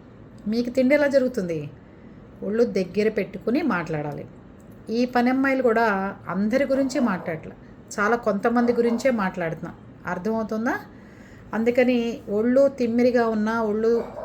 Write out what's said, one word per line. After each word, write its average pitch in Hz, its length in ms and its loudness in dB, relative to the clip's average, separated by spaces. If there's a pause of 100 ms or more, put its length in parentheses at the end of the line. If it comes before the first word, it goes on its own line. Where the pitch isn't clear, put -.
(480)
మీకు 240 220 -2
తిండి 262 240 4
ఎలా 285 120 4
జరుగుతుంది? 190 640 0 (720)
ఒళ్ళు 220 220 0
దగ్గర 202 440 0
పెట్టుకుని 220 540 -2
మాట్లాడాలి. 160 640 -4 (640)
ఈ 233 140 0
పని 247 260 2
అమ్మాయిలు 262 320 2
కూడా 220 540 2 (120)
అందరి 214 360 0
గురించి 269 360 0
మాట్లాడట్లే, 180 520 -2 (480)
చాలా 214 160 2
కొంతమంది 233 560 0
గురించే 233 380 2
మాట్లాడుతున్నా, 180 640 -4 (320)
అర్థమవుతుందా? 220 720 -4 (760)
అందుకని 240 760 2
ఒళ్ళు 247 400 4
తిమ్మిరిగా 240 600 2
ఉన్నా, 226 340 0
ఒళ్ళు 220 420 0 (200)